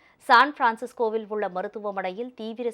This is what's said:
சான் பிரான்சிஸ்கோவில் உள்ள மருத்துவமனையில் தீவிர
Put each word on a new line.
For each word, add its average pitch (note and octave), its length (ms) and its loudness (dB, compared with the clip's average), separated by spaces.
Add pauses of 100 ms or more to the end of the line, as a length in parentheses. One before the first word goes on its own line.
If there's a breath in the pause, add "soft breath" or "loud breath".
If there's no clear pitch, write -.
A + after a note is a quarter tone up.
(280 soft breath)
சான் C4+ 300 8
பிரான்சிஸ்கோவில் A3+ 760 -2
உள்ள G#3 220 -2
மருத்துவமனையில் G3+ 800 -6
தீவிர A3+ 360 -6